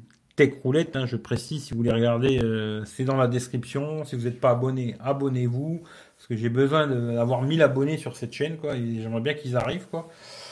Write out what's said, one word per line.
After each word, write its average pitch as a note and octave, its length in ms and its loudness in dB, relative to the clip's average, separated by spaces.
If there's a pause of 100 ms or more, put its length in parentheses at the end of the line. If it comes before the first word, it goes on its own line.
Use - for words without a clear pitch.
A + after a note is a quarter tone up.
(360)
Tech C#3 280 6
Roulette, D3+ 320 2
hein, C3 100 -2
je A#2+ 100 -4
précise, B2 480 -4
si - 80 -12
vous A#2 60 -6
voulez A#2 140 2
regarder, A#2+ 520 4
euh, G#2+ 420 -2
c'est - 200 -6
dans C3+ 100 0
la C3 120 4
description. C#3 760 -4
Si C#3+ 120 -10
vous A#2+ 100 -4
n'êtes A#2+ 140 -4
pas - 120 6
abonné, B2+ 480 0
abonnez-vous, C#3 800 -2 (340)
parce - 120 -20
que A#2+ 80 -4
j'ai A2+ 140 0
besoin C#3 360 4
de, A#2+ 300 0
d'avoir A#2+ 260 2
mille D#3 220 4
abonnés C#3 340 4
sur D3+ 200 -8
cette - 160 -8
chaîne, D#3 240 -4
quoi, D3+ 180 -4
et A#2 260 -4
j'aimerais A2+ 200 -2
bien C#3 120 0
qu'ils B2+ 240 -4
arrivent, C3 300 -4
quoi. E3 220 -8 (420)